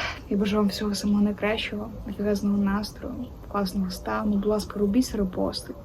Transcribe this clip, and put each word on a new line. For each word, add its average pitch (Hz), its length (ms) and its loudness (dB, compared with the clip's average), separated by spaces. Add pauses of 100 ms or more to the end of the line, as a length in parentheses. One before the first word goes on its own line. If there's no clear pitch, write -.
(300)
Я 202 80 2
бажаю 208 240 4
вам 202 80 6
всього 208 260 -2
самого 208 260 4
найкращого, 208 680 0 (200)
офігезного 202 480 2
настрою, 202 580 0 (360)
класного 196 380 0
стану. 214 420 -2
Будь 202 140 2
ласка, 208 340 0
робіть 208 360 2
репости. 190 580 -2 (120)